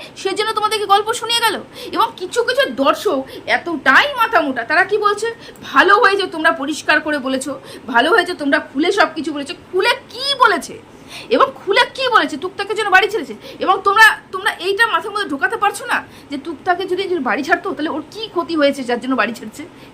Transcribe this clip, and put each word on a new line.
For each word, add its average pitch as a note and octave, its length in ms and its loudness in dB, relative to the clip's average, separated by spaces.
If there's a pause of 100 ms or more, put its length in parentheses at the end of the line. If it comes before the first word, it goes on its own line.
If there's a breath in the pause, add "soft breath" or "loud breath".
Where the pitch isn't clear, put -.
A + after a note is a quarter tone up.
(160 loud breath)
সেজন্য G4+ 380 -4
তোমাদেরকে G#4 320 0
গল্প G#4 280 2
শুনিয়ে A#4 260 -2
গেল। G#4 200 0 (320 loud breath)
এবং G#4 260 0
কিছু F#4 260 -2
কিছু B4+ 260 0
দর্শক C#4 540 0 (220 loud breath)
এতটাই D#4+ 680 2
মাথা A4+ 280 2
মোটা, B3+ 220 -4
তারা D#4 200 2
কি G4+ 140 0
বলছে, G#4 300 0 (360 loud breath)
"ভালো E4+ 320 4
হয়েছে G4 320 4
তোমরা E4 240 2
পরিষ্কার D#4 500 -2
করে D4+ 160 -2
বলেছো, C4 420 -4 (280 loud breath)
ভালো C#4 240 4
হয়েছে F4+ 220 2
তোমরা D4+ 260 0
খুলে D#4+ 320 0
সব F#4 240 2
কিছু D#4+ 180 -6
বলেছো।" C#4+ 200 -8 (180)
খুলে G#4 180 2 (200)
কি C5+ 300 -6
বলেছে? G#4 400 2 (500 loud breath)
এবং A#4+ 260 4
খুলে G#4+ 260 2 (120)
কি C5 160 -4
বলেছে? D#4 280 2
টুকটাকের G4 400 -6
জন্য G#4 120 -2
বাড়ি F#4+ 220 6
ছেড়েছে। D4 220 -6 (260 loud breath)
এবং F#4+ 240 2
তোমরা, G#4 360 6 (120)
তোমরা F#4+ 200 -4
এইটা G4 360 0
মাথার G4+ 240 -2
মধ্যে G4+ 180 -4
ঢোকাতে F4 280 -2
পারছো G#4 280 -2
না F#4 180 -2 (280 loud breath)
যে C#4+ 60 -4
টুকটাকে F4 480 -4
যদি, F4+ 180 -2
যদি F4+ 160 -2
বাড়ি B3 240 -2
ছাড়তো, F4 300 -2
তাহলে D4+ 160 -4
ওর D4 220 -6
কি G#4+ 160 -10
ক্ষতি E4+ 280 -4
হয়েছে C#4 280 2
যার A#3+ 160 -2
জন্য B3+ 160 -4
বাড়ি A3+ 180 0
ছেড়েছে? A3 300 -14 (300 loud breath)